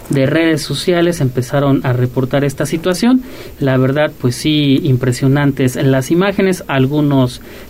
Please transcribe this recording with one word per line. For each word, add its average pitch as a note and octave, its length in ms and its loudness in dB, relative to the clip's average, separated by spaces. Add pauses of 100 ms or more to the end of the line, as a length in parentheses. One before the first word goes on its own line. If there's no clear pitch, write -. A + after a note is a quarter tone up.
(100)
de C3+ 160 2
redes D#3+ 360 0
sociales E3+ 580 0
empezaron C#3 640 0
a B2 80 0
reportar B2+ 520 0
esta C#3+ 220 -4
situación. F#3 560 0 (380)
La C3+ 160 2
verdad, C#3 440 2
pues B2 160 -2
sí, D3 480 2
impresionantes C3 920 0
las C3+ 340 0
imágenes. F#3+ 560 0
Algunos, C#3 720 0 (300)